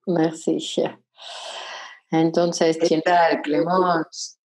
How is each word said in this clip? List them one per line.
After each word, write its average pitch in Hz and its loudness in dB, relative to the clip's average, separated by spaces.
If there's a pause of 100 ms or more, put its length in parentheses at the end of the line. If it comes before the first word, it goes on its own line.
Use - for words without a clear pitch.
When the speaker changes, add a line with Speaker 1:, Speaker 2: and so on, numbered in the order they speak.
Speaker 1:
Merci. 160 0 (1500)
Entonces, 165 2
Speaker 2:
¿Qué 165 0
Speaker 1:
tiene 160 2
Speaker 2:
tal, 165 4
Clemence? 165 0 (100)